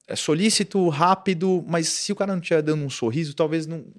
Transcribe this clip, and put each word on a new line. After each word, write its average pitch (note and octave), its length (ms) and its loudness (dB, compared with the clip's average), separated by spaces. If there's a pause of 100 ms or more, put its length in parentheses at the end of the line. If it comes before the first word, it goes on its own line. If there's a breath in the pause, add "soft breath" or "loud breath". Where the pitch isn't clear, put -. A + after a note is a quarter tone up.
é, - 60 -6
solícito, F#3 760 2
rápido, F3+ 800 2
mas E3+ 200 0
se - 240 -4
o G3+ 40 -2
cara G3 180 -2
não F3 80 -2
tiver D#3+ 220 2
dando D3+ 200 0
um C3+ 60 -4
sorriso, C#3 460 -2
talvez D#3+ 320 0
não, D#3+ 180 -10 (140)